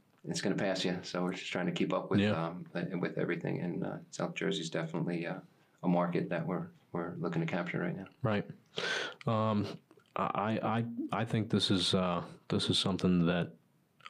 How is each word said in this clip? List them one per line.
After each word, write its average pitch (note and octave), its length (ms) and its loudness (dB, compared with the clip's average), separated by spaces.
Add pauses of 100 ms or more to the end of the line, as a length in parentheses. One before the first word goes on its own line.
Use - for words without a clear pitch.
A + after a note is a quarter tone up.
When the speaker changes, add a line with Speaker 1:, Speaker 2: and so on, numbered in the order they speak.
(300)
Speaker 1:
it's F3 120 -2
gonna F2 140 0
pass F#2 300 0
you. F2 160 0
So F2+ 220 -2
we're F2+ 100 0
just - 180 -8
trying F2+ 140 0
to F2 60 0
keep - 220 0
up - 180 -2
with, G2 80 4
Speaker 2:
Yeah. G#2+ 120 4 (140)
Speaker 1:
um, F2 200 -6 (100)
uh, F2 60 -2 (180)
with F2 180 -2
everything. F#2 420 -2
And, F2 240 -2
uh, G2 140 -6 (140)
South F2 240 -4
Jersey's F2 340 -2
definitely, E2+ 560 -2
uh, F#2 140 -6 (440)
a F#2 40 2
market F2 420 2
that E2 160 -2
we're, E2+ 220 -2 (260)
we're E2+ 260 -4
looking E2 220 0
to E2 60 0
capture F2 320 -2
right F2+ 180 -2
now. F#2+ 80 -10 (160)
Speaker 2:
Right. G#2+ 240 2 (800)
Um, A2 400 4 (500)
I, - 460 0
I, A2+ 240 2 (360)
I A2+ 40 0
think A2 240 0
this G#2 220 4
is, F2+ 240 2
uh, F2+ 260 2 (280)
this G2+ 200 2
is G2 80 4
something F2+ 500 4
that E2+ 220 2 (600)